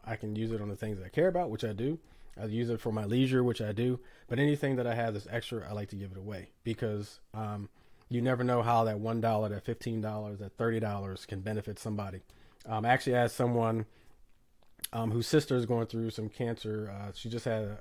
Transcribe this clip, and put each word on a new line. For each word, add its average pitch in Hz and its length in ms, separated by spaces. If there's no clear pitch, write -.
I 113 120
can 107 180
use 110 160
it 110 100
on 104 80
the 101 80
things 107 220
that 95 60
I 90 60
care 165 180
about, 175 220
which 107 140
I 110 80
do. 131 260
I 110 60
use 117 240
it 113 100
for 117 120
my 107 120
leisure, 127 400
which 120 160
I 107 120
do. 123 280
But 123 100
anything 143 380
that 123 100
I 117 80
have 117 200
that's 101 160
extra, 117 380
I 104 40
like 104 180
to 101 60
give 98 160
it 92 40
away 98 340
because, 107 560
um, 107 340
you 120 140
never 123 200
know 123 200
how 117 220
that 107 140
one 113 220
dollar, 107 300
that 101 140
fifteen 113 360
dollars, 107 400
that 98 160
thirty 117 240
dollars 98 460
can 95 140
benefit 107 380
somebody. 101 440
Um, 110 180
I 120 40
actually 131 260
asked 120 220
someone, 113 480
um, 113 200
whose 117 160
sister 147 280
is 120 100
going 117 200
through 113 240
some 110 180
cancer. 107 640
Uh, 101 220
she - 140
just 113 160
had 110 180
a, 104 180